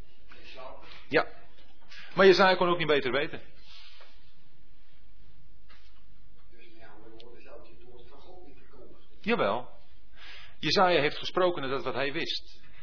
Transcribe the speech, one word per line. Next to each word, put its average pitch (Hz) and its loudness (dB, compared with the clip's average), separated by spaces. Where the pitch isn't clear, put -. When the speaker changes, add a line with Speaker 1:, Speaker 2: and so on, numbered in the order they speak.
Speaker 1:
Slaap. - -6
Speaker 2:
Ja. 147 4
Maar 190 10
Jesaja 185 10
kon 180 4
ook 175 4
niet 165 0
beter 139 4
weten. 147 0
Speaker 1:
Dus - -4
met - -4
andere - -4
woorden - -4
zou - -4
hij - -4
het - -4
woord - -4
van - -4
God - -4
niet - -4
verkondigen. - -4
Speaker 2:
Jawel. 156 2
Jesaja 170 4
heeft 147 2
gesproken 175 2
dat 127 0
wat 123 -2
hij 139 0
wist. - -4